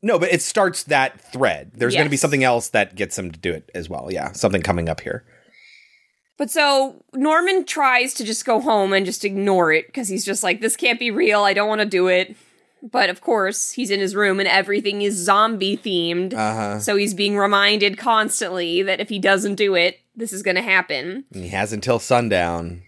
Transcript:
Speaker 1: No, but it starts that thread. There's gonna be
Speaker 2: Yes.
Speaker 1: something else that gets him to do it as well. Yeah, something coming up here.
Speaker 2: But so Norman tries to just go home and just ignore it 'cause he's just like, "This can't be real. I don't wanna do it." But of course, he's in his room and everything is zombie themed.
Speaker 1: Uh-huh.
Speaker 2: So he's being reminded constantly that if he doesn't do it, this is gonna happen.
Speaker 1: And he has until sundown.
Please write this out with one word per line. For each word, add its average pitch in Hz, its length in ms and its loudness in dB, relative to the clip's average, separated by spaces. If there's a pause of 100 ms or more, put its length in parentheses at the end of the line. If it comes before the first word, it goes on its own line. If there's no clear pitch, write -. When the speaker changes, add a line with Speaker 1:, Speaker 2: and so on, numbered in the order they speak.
Speaker 1:
No, 202 160 2
but 180 120 2
it 170 120 2
starts 196 400 0
that 135 360 0
thread. 95 540 -2
There's 120 220 0
gonna 156 140 2
be 143 40 0
Speaker 2:
Yes. 135 80 0
Speaker 1:
something 143 220 2
else 120 260 2
that 104 260 0
gets 95 220 -4
him 90 140 -8
to 80 80 -18
do 87 120 -4
it 80 220 -10
as 85 160 -10
well. 71 220 -10
Yeah, 76 220 -6
something 95 280 0
coming 87 260 0
up 78 140 -6
here. - 240 -10 (1120)
Speaker 2:
But - 140 -6
so 277 520 0 (100)
Norman 330 520 2
tries 262 480 0
to 254 100 -6
just 214 220 -6
go 226 160 2
home 202 320 2
and 196 140 2
just 180 180 -6
ignore 196 480 2
it - 180 0
'cause 240 160 -6
he's 196 160 -4
just - 200 -4
like, 226 180 0
"This - 160 0
can't 233 220 0
be 240 100 -2
real. 208 320 2
I 196 120 4
don't 208 140 0
wanna 214 180 0
do 185 220 2
it." 185 280 0 (480)
But 208 260 0
of 180 120 -8
course, 208 500 0
he's 233 180 -6
in 196 100 0
his 185 160 -2
room 196 240 2
and 196 80 0
everything 202 540 0
is 202 140 0
zombie 196 680 2
themed. 175 520 -2
Speaker 1:
Uh-huh. 110 440 -2
Speaker 2:
So - 160 0
he's 202 200 0
being 202 200 0
reminded 202 640 2
constantly 214 840 0
that 190 180 -2
if 208 80 -6
he 214 80 -4
doesn't 196 380 0
do 202 180 2
it, 175 240 2 (180)
this 226 160 -8
is 185 120 -10
gonna 185 180 0
happen. 185 720 -2
Speaker 1:
And 92 100 -10
he 87 60 -10
has 101 240 -2
until 117 240 0
sundown. 87 920 0